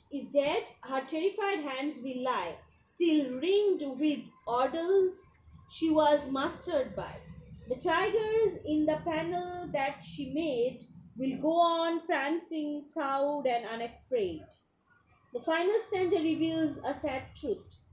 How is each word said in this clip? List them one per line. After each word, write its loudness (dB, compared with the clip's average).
is -8
dead, 2
her -4
terrified 0
hands -4
will -6
lie, -2
still 2
ringed 4
with 2
orders 2
she 0
was 6
mastered -2
by. -8
The -4
tigers 2
in 2
the 2
panel -4
that -2
she -8
made -2
will -2
go 4
on 2
prancing, -2
proud 0
and 0
unafraid. -4
The -6
final 2
stanza 2
reveals 0
a -2
sad -4
truth. -6